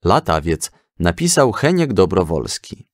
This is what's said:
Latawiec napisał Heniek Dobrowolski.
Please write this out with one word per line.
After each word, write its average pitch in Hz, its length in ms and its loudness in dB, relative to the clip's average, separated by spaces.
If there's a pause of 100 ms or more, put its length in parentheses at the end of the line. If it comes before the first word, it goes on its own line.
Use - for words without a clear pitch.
Latawiec 82 680 0 (280)
napisał 131 520 2
Heniek 156 420 0
Dobrowolski. 87 1000 -2